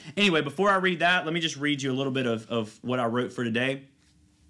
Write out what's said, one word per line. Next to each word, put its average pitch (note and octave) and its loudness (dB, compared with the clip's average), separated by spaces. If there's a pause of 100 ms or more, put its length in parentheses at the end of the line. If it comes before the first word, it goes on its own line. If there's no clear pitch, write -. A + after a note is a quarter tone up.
(160)
anyway, F#3+ 4
before F3+ 0
I G3 6
read F#3 0
that, F3 4
let D#3+ -2
me E3+ -2
just D#3 -4
read C#3+ -2
you C3+ 0
a B2+ 0
little C3+ -2
bit B2+ 0
of, A2+ -2
of A2+ -4
what B2+ -2
I A#2+ 0
wrote B2 -2
for B2+ -4
today. B2 -2 (680)